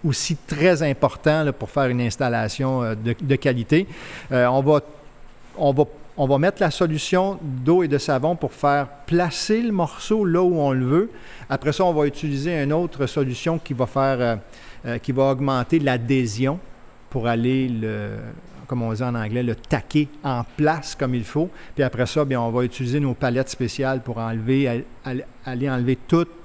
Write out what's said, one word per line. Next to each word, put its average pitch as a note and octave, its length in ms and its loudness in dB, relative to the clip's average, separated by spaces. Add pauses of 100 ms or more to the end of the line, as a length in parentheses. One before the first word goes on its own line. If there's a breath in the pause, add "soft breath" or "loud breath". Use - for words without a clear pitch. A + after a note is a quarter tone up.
aussi D#3 320 0
très D#3 480 2
important, D3+ 580 2
là, C#3+ 100 0
pour G#2+ 160 -8
faire C3+ 180 0
une B2 140 0
installation, B2 840 0
euh, A2 100 -2
de, A2+ 260 -2
de C#3 140 2
qualité. C#3 540 2 (420 loud breath)
Euh, B2 160 4
on C3 160 4
va, D3 180 6 (760)
on C#3+ 160 2
va, C#3 100 4 (340)
on C#3 120 2
va C#3 100 4
mettre F#3+ 240 2
la E3+ 80 4
solution F#3 720 0
d'eau D3 400 2
et D#3+ 60 2
de C#3 100 2
savon D3+ 380 0
pour C#3+ 160 -4
faire C#3+ 340 2 (180)
placer F3+ 580 2
le A3+ 100 0
morceau G3+ 520 0
là F3 180 4
où F3 180 4
on C#3 100 2
le C3 160 2
veut. F3 240 2 (400 loud breath)
Après C#3 220 0
ça, F#3+ 120 2
on F3 80 4
va D3+ 140 2
utiliser D3 560 -2
une C#3 100 0
autre D#3+ 340 0
solution C#3+ 520 -2
qui - 160 -6
va A#2+ 120 0
faire, C3+ 340 0
euh, A#2 160 2 (500 loud breath)
euh, A#2+ 120 -4
qui - 120 -6
va C3+ 220 4
augmenter C3+ 480 2
l'adhésion B2+ 800 0 (480)
pour A#2+ 200 -2
aller B2+ 400 2
le, G#2+ 420 -4 (560)
comme B2 160 -4
on A2+ 100 -2
dit A2 100 -2
en B2 120 -2
anglais, A2+ 280 -2
le A#2+ 120 0
taquer - 540 0 (140)
en B2 220 -2 (120)
place D3+ 380 0
comme B2+ 200 -2
il A#2 100 -2
faut. D#3+ 240 -2 (260 loud breath)
Puis D3 80 0
après B2 220 0
ça, D3 200 0
bien, C3 160 0
on A#2 100 0
va B2 140 0
utiliser B2+ 360 -2
nos C3 140 0
palettes C3 340 0
spéciales C3 540 -2
pour A#2 160 -6
enlever, A2+ 500 0
al-, A#2+ 160 -2 (200)
al-, C3 200 -6 (220)
aller C3 240 -2
enlever B2+ 260 2
toute E3+ 320 0 (160)